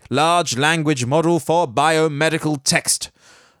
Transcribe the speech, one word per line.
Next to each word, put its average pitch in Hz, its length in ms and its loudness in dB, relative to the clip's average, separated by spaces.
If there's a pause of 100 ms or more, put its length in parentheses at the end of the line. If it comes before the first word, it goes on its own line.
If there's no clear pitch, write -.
large 147 480 0
language 151 480 0
model 160 340 2
for 160 300 -2
biomedical 156 960 0
text. - 460 -2 (500)